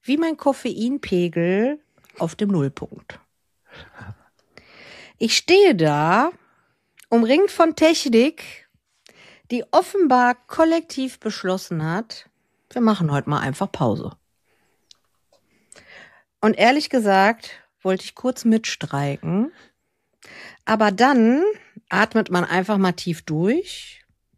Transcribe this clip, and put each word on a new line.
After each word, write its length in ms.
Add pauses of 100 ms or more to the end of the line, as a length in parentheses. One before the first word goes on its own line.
wie 160
mein 180
Koffeinpegel, 1400 (380)
auf 180
dem 140
Nullpunkt. 680 (2000)
Ich 200
stehe 380
da, 560 (800)
umringt 420
von 240
Technik, 920 (840)
die 200
offenbar 640 (120)
kollektiv 720
beschlossen 680
hat, 440 (420)
wir 100
machen 300
heute 180
mal 100
einfach 320
Pause. 440 (2250)
Und 160
ehrlich 320
gesagt 640 (300)
wollte 240
ich 100
kurz 300
mitstreiken, 1040 (1120)
aber 260
dann 520 (460)
atmet 400
man 160
einfach 320
mal 160
tief 300
durch. 760 (360)